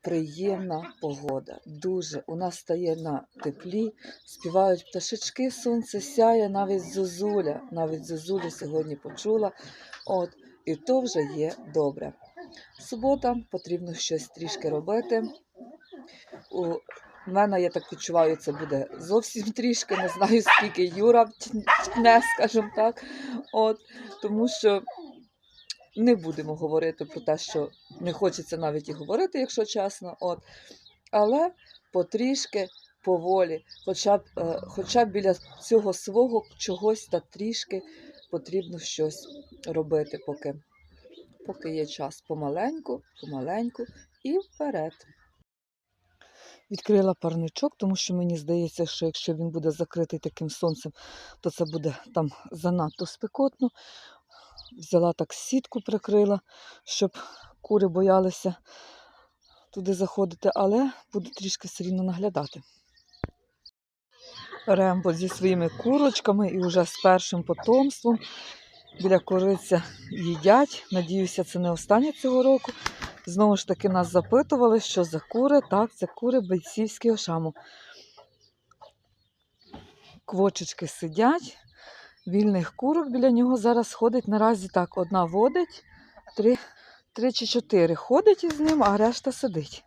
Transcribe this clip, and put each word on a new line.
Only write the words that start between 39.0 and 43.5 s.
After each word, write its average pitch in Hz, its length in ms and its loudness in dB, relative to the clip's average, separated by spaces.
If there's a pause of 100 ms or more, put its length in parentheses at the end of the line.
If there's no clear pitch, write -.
робити, 156 580 -2
поки, 147 280 -8 (920)
поки 165 300 -8
є 156 100 -2
час. 147 360 -10
Помаленьку, 175 800 -6 (200)
помаленьку 175 640 -6 (400)